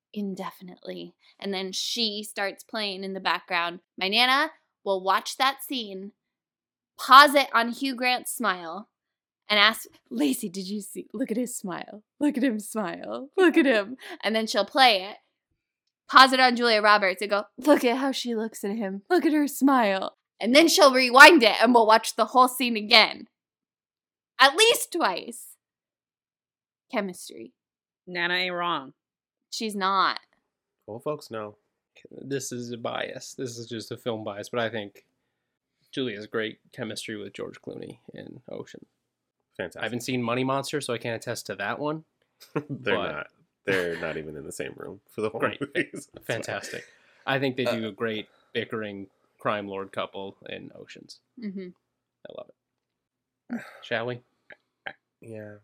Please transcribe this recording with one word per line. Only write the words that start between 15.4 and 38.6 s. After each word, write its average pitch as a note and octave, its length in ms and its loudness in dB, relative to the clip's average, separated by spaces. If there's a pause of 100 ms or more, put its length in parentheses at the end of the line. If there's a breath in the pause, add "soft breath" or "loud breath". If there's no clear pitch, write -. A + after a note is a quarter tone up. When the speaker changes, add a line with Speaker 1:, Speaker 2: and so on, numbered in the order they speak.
Speaker 1:
pause C4 240 8
it C4 80 2
on B3+ 160 4
Julia A#3 260 2
Roberts, G#3 400 4
and G3+ 80 -4
go, G#3 140 0 (120)
"Look C#4+ 280 4
at B3 120 2
how C4+ 160 -2
she A#3+ 240 -6
looks A3 280 -8
at G3+ 120 -4
him. G3 340 -6
Look F4 160 4
at D4+ 60 2
her D4 160 2
smile." A3+ 680 2 (220)
And A#3 180 2
then E4 120 10
she'll C#4+ 260 6
rewind C4 480 10
it, G3 200 4
and A#3+ 120 6
we'll A#3 120 6
watch A3 300 4
the A3 100 2
whole B3+ 220 4
scene A#3+ 280 -2
again. G#3+ 520 2 (1120)
At C#4 160 8
least A4 360 4
twice. - 640 -6 (1300)
Chemistry. F#3+ 600 -8 (540)
Speaker 2:
Nana F3+ 280 -4
ain't F3+ 200 -2
wrong. E3+ 380 -4 (580)
Speaker 1:
She's G#3+ 240 -6
not. F#3+ 460 0 (640)
Speaker 3:
Well, G#2 120 -12
folks D3 320 -8
know. G#2+ 260 -10 (540)
Speaker 4:
This C3+ 420 -8
is A#2+ 200 -10
a A#2 40 -10
bias. A#2+ 580 -8
This A#2+ 240 -10
is A#2 100 -14
just A2+ 240 -10
a A#2 40 -12
film A2 280 -6
bias, G#2 240 -10
but A#2 120 -4
I A2+ 80 0
think G#2 360 -10 (840)
Julia's G#2+ 360 -8
great A2 320 -6 (140)
chemistry A2 440 -10
with G2 160 -12
George - 300 -14
Clooney - 360 -14 (140)
in - 280 -16 (100)
Ocean. - 340 -16 (720)